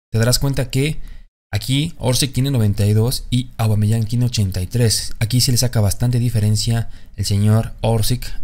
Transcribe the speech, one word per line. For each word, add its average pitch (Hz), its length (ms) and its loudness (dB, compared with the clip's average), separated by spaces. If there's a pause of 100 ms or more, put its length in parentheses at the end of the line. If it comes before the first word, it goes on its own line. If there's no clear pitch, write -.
(120)
te 110 60 0
darás 117 220 2
cuenta 135 300 -2
que 147 300 -2 (520)
aquí 139 460 -2
Orsic 127 340 0
tiene 131 180 0
noventa 104 360 0
y 104 80 4
dos 110 360 0
y 123 280 -2
Aubameyang 107 480 2
tiene 117 200 0
ochenta 98 360 -2
y 92 60 -6
tres. - 520 0
Aquí 120 220 0
sí 127 100 0
le 123 60 2
saca 123 240 2
bastante 117 360 2
diferencia 113 720 0 (280)
el 98 80 -4
señor 107 560 2
Orsic 117 520 0 (100)